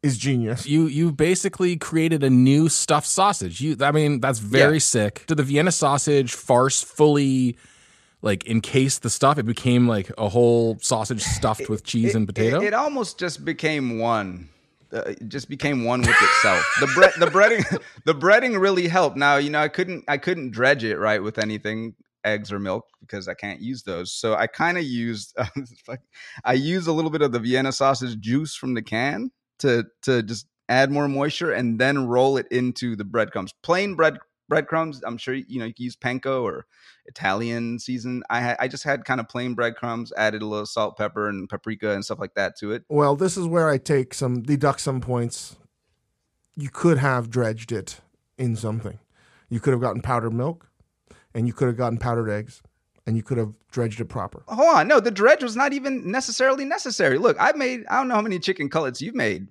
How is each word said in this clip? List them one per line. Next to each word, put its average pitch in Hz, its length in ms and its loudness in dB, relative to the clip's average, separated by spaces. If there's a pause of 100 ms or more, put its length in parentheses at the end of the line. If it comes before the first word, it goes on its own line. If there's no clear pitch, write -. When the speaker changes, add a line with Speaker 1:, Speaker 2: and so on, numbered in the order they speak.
Speaker 1:
is 135 160 2
genius. 120 480 -2
Speaker 2:
You, 156 200 4
you 160 260 2
basically 180 640 0
created 160 480 0
a 135 60 4
new 135 400 8
stuffed - 380 0
sausage. 107 520 0
You, 147 220 -2
I 139 100 4
mean, 147 300 2
that's 127 180 0
very 135 360 6
Speaker 3:
Yeah. 151 40 2
Speaker 2:
sick. 107 480 0
Did 160 100 0
the 147 60 2
Vienna 147 300 2
sausage 139 600 2
farce 131 480 4
fully, 135 760 4 (640)
like, 101 240 0
encase 131 540 0
the 120 100 -4
stuff? 143 280 2
It 127 80 -2
became, 123 440 2
like, 104 280 -2
a 107 120 0
whole 117 500 4
sausage 110 420 -2
stuffed - 400 -2
Speaker 3:
It, - 80 -10
Speaker 2:
with 107 140 -4
cheese 113 320 0
Speaker 3:
it, - 0 -
Speaker 2:
and 110 120 2
potato? 113 340 0
Speaker 3:
it, 208 60 0
it 208 60 -2
almost 262 460 -4
just 151 240 -8
became 147 560 -4
one. 98 480 -2 (460)
Uh, 113 80 -4
it - 260 -8
just 131 220 -12
became 143 340 -4
one 123 160 0
with 117 220 2
itself. 90 440 4 (140)
The 143 160 2
bre-, 180 240 6
the 165 100 4
breading, 208 360 4 (180)
<laughs> - 220 -14
the 160 80 2
breading 208 440 4
really 185 300 2
helped. 165 300 2
Now, 143 180 4
you 143 140 0
know, 151 100 0
I 151 80 2
couldn't, 175 400 -6
I 143 100 0
couldn't 151 340 -4
dredge 123 340 2
it, 104 120 -2
right, 107 240 2
with 107 160 -6
anything, 107 560 -6 (300)
eggs 104 300 -4
or 101 60 -6
milk, 98 260 -4 (160)
because 101 260 -12
I 90 60 -8
can't 92 260 -12
use 123 240 -10
those. 90 300 -8
So 110 220 -2
I 107 120 0
kinda 170 340 -2
used, 117 520 -6
<laughs> - 40 -8
uh, 120 80 -2 (400)
fuck, 123 140 -14 (460)
I 120 80 2
used 160 340 0
a 165 60 0
little 160 180 0
bit 151 100 0
of 135 120 2
the 120 60 0
Vienna 127 340 0
sausage 127 460 0
juice 131 360 -2
from 127 200 -6
the 113 60 -2
can 143 500 -4 (280)
to, 120 260 2 (180)
to 123 200 2
just 107 240 -10 (220)
add 135 220 4
more 143 180 0
moisture 147 420 -2
and 113 280 0
then 135 280 2
roll 131 300 4
it 120 120 -4
into 123 460 -2
the 104 100 -8
breadcrumbs. 98 560 -4
Plain 190 340 0
bread, 156 220 2 (300)
breadcrumbs. 156 580 -2
I'm 117 120 -8
sure, 127 160 -6
you 131 260 -8
know, 113 60 -6
you 113 80 -10
can 123 100 -12
use 123 140 -8
panko 131 460 -4
or 87 220 -6 (400)
Italian 117 760 -4
season. 123 500 -8
I 117 120 -2
ha-, 120 180 -2
I 131 100 -2
just - 160 -12
had 135 200 -2
kinda 131 200 -2
plain 123 300 -6
breadcrumbs, 117 600 -4
added 107 260 0
a 107 40 -6
little 104 200 -4
salt, 107 320 -4
pepper, 104 300 -4
and 98 220 -6
paprika 107 420 -6
and 98 140 -2
stuff - 140 -8
like 98 160 -10
that 98 240 -2
to 104 120 -6
it. 117 180 -6
Speaker 1:
Well, 147 280 2
this 185 200 0
is 175 100 -4
where 165 220 2
I 143 80 2
take 135 360 -2
some, 123 300 -2
deduct 139 380 0
some 131 200 -4
points. 120 560 -6 (1000)
You 143 140 -10
could 165 280 2
have 127 320 0
dredged 113 420 -2
it - 300 -8 (360)
in 120 180 -2
something. 110 440 -8 (500)
You 117 100 -4
could 135 120 0
have 123 100 0
gotten 123 200 -2
powdered 117 320 -2
milk, 147 360 -6 (640)
and 117 140 -2
you 117 60 -2
could 135 140 0
have 117 100 -2
gotten 117 200 -2
powdered 117 320 -2
eggs, 104 320 -6 (440)
and 113 100 -2
you 110 80 -2
could 127 140 -4
have 107 160 -4 (180)
dredged 113 300 -4
it 110 40 -4
proper. - 420 -10
Speaker 3:
Hold 302 280 4
on. 160 120 4
No, 277 120 6
the 220 120 0
dredge 233 320 4
was 226 120 -6
not 277 180 0
even 262 380 -6
necessarily 262 540 0
necessary. 220 540 0
Look, 233 200 4
I 285 140 4
made, 254 340 -4
I 226 100 0
don't 262 100 0
know 247 80 -2
how 208 60 2
many 202 180 -4
chicken 160 300 -4
cutlets 139 320 -2
you've 196 140 -8
made, 104 360 -2